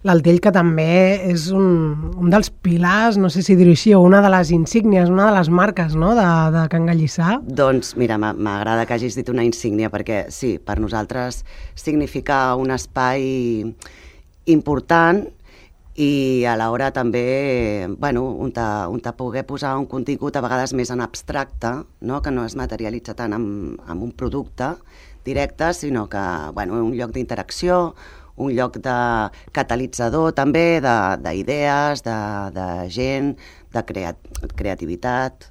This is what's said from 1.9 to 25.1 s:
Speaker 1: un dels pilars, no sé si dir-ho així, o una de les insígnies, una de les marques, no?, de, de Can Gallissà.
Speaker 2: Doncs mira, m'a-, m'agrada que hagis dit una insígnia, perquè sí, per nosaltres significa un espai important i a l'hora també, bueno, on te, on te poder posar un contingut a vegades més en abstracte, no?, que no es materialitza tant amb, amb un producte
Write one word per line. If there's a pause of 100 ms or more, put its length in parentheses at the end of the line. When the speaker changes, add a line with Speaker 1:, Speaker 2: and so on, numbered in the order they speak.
Speaker 1:
un
dels
pilars,
no
sé
si
dir-ho
així,
o
una
de
les
insígnies,
una
de
les
marques,
no?,
de, (240)
de
Can
Gallissà.
Speaker 2:
Doncs
mira,
m'a-,
m'agrada
que
hagis
dit
una
insígnia,
perquè
sí,
per
nosaltres (320)
significa
un
espai (840)
important (720)
i
a
l'hora
també,
bueno, (140)
on
te, (220)
on
te
poder
posar
un
contingut
a
vegades
més
en
abstracte, (240)
no?,
que
no
es
materialitza
tant
amb,
amb
un
producte (460)